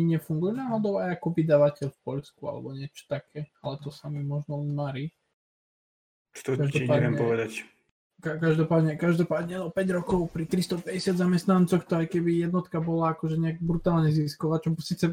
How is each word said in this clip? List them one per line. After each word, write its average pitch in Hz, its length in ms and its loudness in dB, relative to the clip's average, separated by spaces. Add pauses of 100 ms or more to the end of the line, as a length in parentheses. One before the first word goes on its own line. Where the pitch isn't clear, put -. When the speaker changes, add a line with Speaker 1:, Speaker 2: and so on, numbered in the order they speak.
Speaker 1:
nefungujú 160 420 0
náhodou 220 480 -2
aj 180 160 -2
ako - 160 -6
vydavateľ 147 600 4
v - 120 -20
Poľsku 139 400 -8
alebo - 280 -8
niečo 135 360 -12
také, 147 440 -8 (120)
ale 135 160 -6
to 143 120 -10
sa - 160 -18
mi 147 160 -6
možno 143 360 -4
len 147 140 -4
marí. 143 320 -4 (1400)
Speaker 2:
To 135 140 -2
ti - 20 -4
neviem 143 220 0
Speaker 1:
Každopádne 123 340 2
Speaker 2:
povedať. 113 380 0 (680)
Speaker 1:
ka-, 160 200 -6
každopádne, 160 560 2
každopádne, 170 640 0
no, 175 100 -6
päť 185 240 -2
rokov 180 380 0
pri 165 160 -4
tristopäťdesiat 180 720 -2
zamestnancoch, 180 680 4
to - 140 -2
aj 165 100 0
keby 170 320 2
jednotka 175 380 -2
bola 165 340 0
akože 160 240 -2
nejak 165 240 -2
brutálne 170 480 2
zisková, 156 480 0
čo 160 220 0
síce 170 340 -2